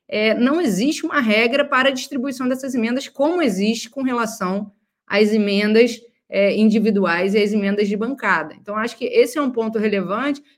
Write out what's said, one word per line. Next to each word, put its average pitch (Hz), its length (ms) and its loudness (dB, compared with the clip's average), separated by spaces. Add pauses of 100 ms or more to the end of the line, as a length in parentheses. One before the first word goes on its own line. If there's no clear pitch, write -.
é, 214 260 0
não 254 260 2
existe 269 460 -2
uma 302 160 -2
regra 233 420 2
para 269 260 0
a 269 40 0
distribuição 262 560 -6
dessas 262 240 -4
emendas, 240 340 -2
como 330 320 0
existe 220 480 0
com - 140 -10
relação 214 720 -4 (340)
às 208 260 2
emendas, 214 680 2 (260)
é, 196 280 2
individuais 196 800 2
e - 20 4
às 208 160 2
emendas 202 340 0
de 208 80 -2
bancada. 196 640 -2
Então, 202 160 -12
acho 226 220 -6
que 254 80 -6
esse 254 320 2
é 294 40 0
um 262 100 0
ponto 226 260 -4
relevante, 214 640 -2 (160)